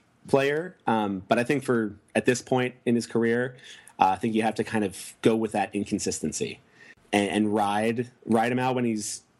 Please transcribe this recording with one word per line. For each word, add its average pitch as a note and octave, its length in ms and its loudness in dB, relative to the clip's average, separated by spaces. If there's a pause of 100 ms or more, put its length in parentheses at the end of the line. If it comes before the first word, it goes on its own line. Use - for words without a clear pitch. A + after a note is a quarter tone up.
(280)
player, D3 480 2 (100)
um, G#2 420 0
but A2+ 100 4
I A#2+ 60 2
think C3+ 180 0
for, A2+ 320 0 (200)
at A2 100 2
this B2 180 2
point B2 320 0 (100)
in A#2+ 100 2
his A2+ 120 0
career, A#2 500 0 (440)
uh, F#2+ 60 6
I F#2+ 100 2
think A2+ 180 -2
you A2 80 2
have G#2+ 140 0
to A2+ 80 -2
kind G#2+ 200 -2
of - 380 -8
go A2+ 140 4
with A2 160 -2
that G2+ 220 -2
inconsistency F#2 840 -4 (540)
and, G2+ 180 2
and G#2 240 0
ride, A2 560 -2 (140)
ride A2+ 260 2
him B2 80 -2
out B2+ 160 0
when B2 100 -2
he's G#2+ 380 -4 (180)